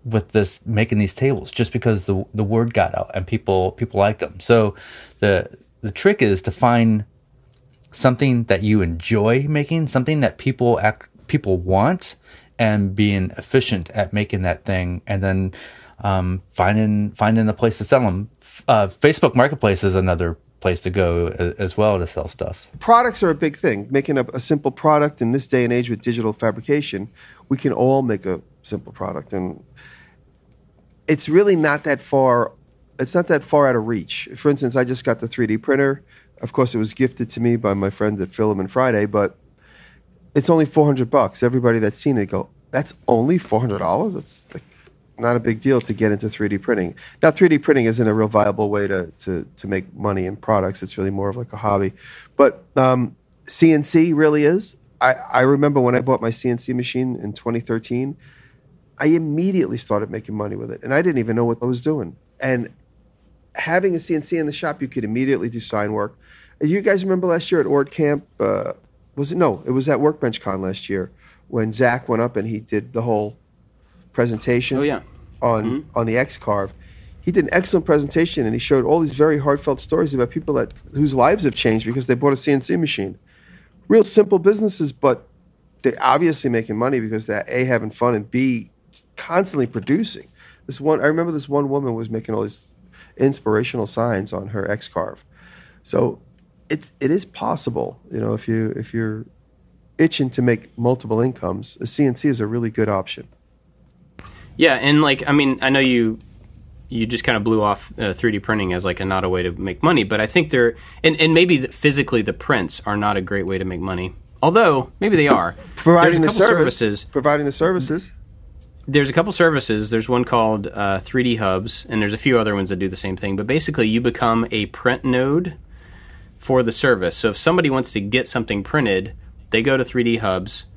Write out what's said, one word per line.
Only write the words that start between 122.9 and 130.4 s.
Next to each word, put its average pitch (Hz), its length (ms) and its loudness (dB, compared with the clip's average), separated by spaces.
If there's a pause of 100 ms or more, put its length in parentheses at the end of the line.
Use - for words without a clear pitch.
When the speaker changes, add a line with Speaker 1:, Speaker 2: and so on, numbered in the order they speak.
Speaker 3:
same 95 200 -6
thing. 98 200 -4
But 104 100 -4
basically, 139 420 0
you 113 140 0
become 117 480 0
a 107 180 -4
print - 380 -4
node 139 500 0 (840)
for 127 240 2
the 113 80 0
service. 98 440 0
So 113 160 0
if 95 60 -8
somebody 165 320 2
wants 131 220 -2
to 110 80 -4
get 110 280 -2
something 107 360 -4
printed, 104 500 0 (360)
they 113 120 2
go 135 140 2
to 127 80 0
three 123 200 -2
D 117 140 2
Hubs. 95 480 -4 (120)